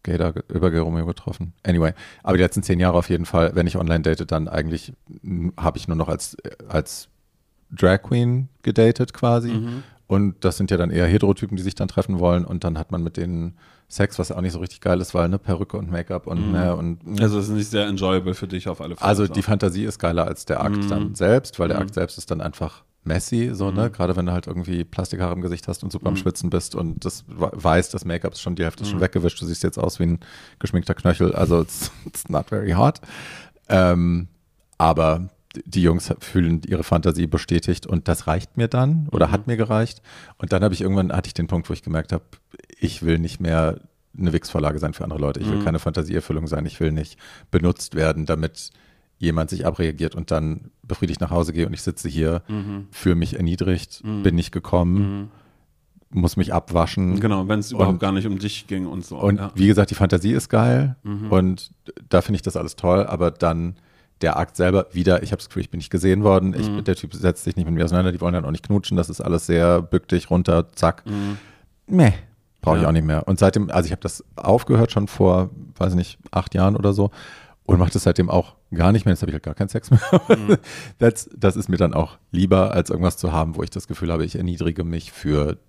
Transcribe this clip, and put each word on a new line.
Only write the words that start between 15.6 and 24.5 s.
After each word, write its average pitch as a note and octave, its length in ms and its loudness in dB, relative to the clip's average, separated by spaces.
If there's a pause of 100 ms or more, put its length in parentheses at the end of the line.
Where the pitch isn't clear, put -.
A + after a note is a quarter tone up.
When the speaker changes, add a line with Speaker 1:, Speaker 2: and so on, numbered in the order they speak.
Speaker 1:
und F2 140 -8
Make-up E2+ 380 -6
und, F2 180 -4
Speaker 2:
Mhm. - 60 0
Speaker 1:
ne, F2 240 0
und, E2+ 440 -6
Speaker 2:
Also G#2 200 2
es G2+ 80 -4
ist G#2+ 60 -4
nicht G#2 160 -2
sehr G#2 160 0
enjoyable F#2 480 -2
für - 140 -8
dich F#2 200 -8
auf E2 120 -8
alle E2 160 -10
Fälle, G2 120 0
Speaker 1:
Also G2+ 180 4
Speaker 2:
so. D#2+ 60 -4
Speaker 1:
die F#2 100 -2
Fantasie G2+ 420 0
ist A2 140 -8
geiler E2+ 280 0
als - 180 -8
der - 180 -4
Akt G2+ 220 -2
Speaker 2:
Mhm. G2+ 40 -2
Speaker 1:
dann G#2 280 -4
selbst, G#2+ 420 2
weil E2+ 100 0
der - 100 -2
Speaker 2:
Mhm. F#2+ 60 -2
Speaker 1:
Akt G2+ 100 -10
selbst F2 240 -4
ist - 120 -16
dann D#2+ 100 -4
einfach D2+ 420 -8 (220)
messy, A2+ 480 -2
so, G2 180 -2
ne? G#2+ 180 0
Speaker 2:
Mhm. G#2+ 40 -6
Speaker 1:
Gerade F2+ 240 0
wenn F2 100 -2
du F2 60 0
halt F2+ 160 -4
irgendwie F2 340 -4